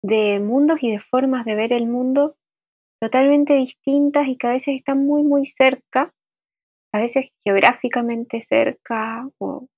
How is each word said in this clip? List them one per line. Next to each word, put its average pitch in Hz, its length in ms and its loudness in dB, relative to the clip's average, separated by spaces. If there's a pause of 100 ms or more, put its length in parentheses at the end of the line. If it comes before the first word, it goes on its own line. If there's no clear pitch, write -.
de 208 380 0
mundos 285 420 2
y 233 100 -2
de 208 80 -4
formas 254 460 -2
de 214 100 -4
ver 226 160 -2
el 240 160 0
mundo 262 480 0 (640)
totalmente 277 540 2
distintas 285 760 0
y 254 100 -4
que 247 100 -4
a 240 40 0
veces 262 260 -2
están 277 280 -2
muy, 294 180 2
muy 285 220 2
cerca, 262 680 0 (800)
a 214 80 -2
veces 233 280 -2 (160)
geográficamente 233 960 0
cerca 226 840 -4 (100)
o 196 300 -10 (100)